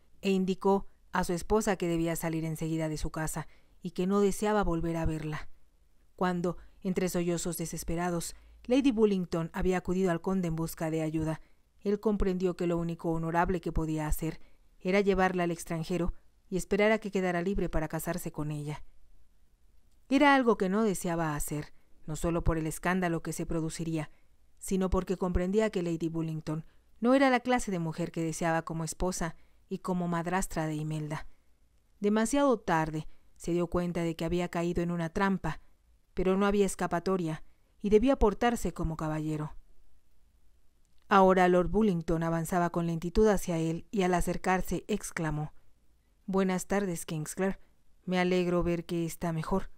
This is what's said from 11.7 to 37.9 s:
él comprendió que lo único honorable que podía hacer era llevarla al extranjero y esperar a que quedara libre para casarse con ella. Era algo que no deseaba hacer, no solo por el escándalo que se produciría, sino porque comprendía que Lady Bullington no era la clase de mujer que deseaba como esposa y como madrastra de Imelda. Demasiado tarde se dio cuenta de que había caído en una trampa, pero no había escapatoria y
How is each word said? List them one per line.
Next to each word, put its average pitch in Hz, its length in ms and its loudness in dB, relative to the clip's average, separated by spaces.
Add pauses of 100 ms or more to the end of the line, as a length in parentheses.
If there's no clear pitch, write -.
él 202 220 -2
comprendió 185 560 0
que 175 100 -2
lo 170 100 2
único 170 340 -4
honorable 170 500 0
que 170 100 -4
podía 156 360 -2
hacer 156 340 -4 (400)
era 185 180 2
llevarla 185 440 2
al 170 80 0
extranjero 170 600 -2 (360)
y 185 80 -4
esperar 202 340 2
a 220 80 4
que 214 100 -8
quedara 180 320 0
libre 190 280 0
para 151 180 0
casarse 165 460 -6
con 151 180 -4
ella. 147 320 -8 (1300)
Era 277 260 6
algo 240 220 4
que 190 100 0
no 202 160 2
deseaba 170 540 -2
hacer, 147 340 -6 (340)
no 156 120 -6
solo 170 260 0
por 165 140 4
el 160 100 -2
escándalo 175 540 0
que 165 100 -8
se 170 140 -6
produciría, 160 680 -4 (480)
sino 190 300 0
porque 185 280 0
comprendía 190 520 2
que 190 140 -2
Lady 165 260 -2
Bullington 160 560 -4 (340)
no 247 140 4
era 269 160 6
la 247 120 4
clase 247 280 0
de 185 80 -2
mujer 165 340 -2
que 165 120 -4
deseaba 165 400 0
como 165 200 -6
esposa 175 520 -4 (340)
y 190 100 -6
como 180 280 -2
madrastra 170 580 -2
de 156 80 -4
Imelda. 151 540 -6 (720)
Demasiado 226 600 4
tarde 156 480 -2 (280)
se - 160 -6
dio 175 160 2
cuenta 175 340 -2
de 165 140 -2
que 170 100 -4
había 175 240 -2
caído 175 320 -2
en 170 80 -2
una 170 200 -4
trampa, 196 520 -2 (540)
pero 185 220 2
no 202 100 2
había 202 180 4
escapatoria 175 800 -2 (400)
y 202 80 0